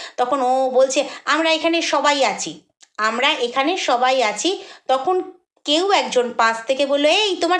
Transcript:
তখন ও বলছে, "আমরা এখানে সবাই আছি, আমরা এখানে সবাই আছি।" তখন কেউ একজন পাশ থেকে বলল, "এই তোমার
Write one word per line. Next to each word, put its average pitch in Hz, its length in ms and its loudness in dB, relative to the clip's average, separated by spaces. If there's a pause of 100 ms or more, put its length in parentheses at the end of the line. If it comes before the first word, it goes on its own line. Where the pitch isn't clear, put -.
(160)
তখন 262 240 0
ও 254 300 2
বলছে, 262 340 2 (200)
"আমরা 320 280 2
এখানে 330 300 0
সবাই 285 420 2
আছি, 185 360 -4 (360)
আমরা 233 360 0
এখানে 277 440 -2
সবাই 262 460 0
আছি।" 226 420 -2 (240)
তখন 269 340 0 (420)
কেউ 339 280 0
একজন 247 400 0
পাশ 226 240 0 (100)
থেকে 269 200 0
বলল, 285 180 0
"এই 370 320 2
তোমার 339 240 0